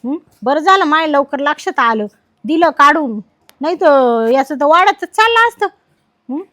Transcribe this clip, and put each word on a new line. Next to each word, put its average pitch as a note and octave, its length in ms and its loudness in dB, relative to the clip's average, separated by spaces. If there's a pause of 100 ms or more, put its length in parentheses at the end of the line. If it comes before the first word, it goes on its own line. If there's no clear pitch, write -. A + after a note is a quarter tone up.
हं? C4+ 100 -6 (260)
बरं C4+ 180 -2
झालं F#4+ 260 2
माय D#4 220 0
लवकर C#4 320 -2
लक्षात D4 400 -4
आलं, A3+ 260 0 (380)
दिलं D#4+ 260 0
काढून, C#4+ 500 0 (420)
नाही E4 140 -4
तर B3+ 580 2
याचं C4+ 220 -2
तर C4+ 100 -4
वाढतच F4 420 2
चाललं A4+ 400 2
असतं. A#4 180 -4 (680)
हं? D#4+ 80 -8 (120)